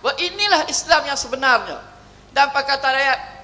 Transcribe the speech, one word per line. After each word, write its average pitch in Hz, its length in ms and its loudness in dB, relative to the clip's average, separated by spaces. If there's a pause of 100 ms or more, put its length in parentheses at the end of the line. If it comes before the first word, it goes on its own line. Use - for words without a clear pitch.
bahawa 539 160 0
inilah 359 480 0
Islam 302 400 2
yang 277 100 -4
sebenarnya. 247 600 0 (560)
Dan 277 160 4
Pakatan 269 400 0
Rakyat 269 280 2 (240)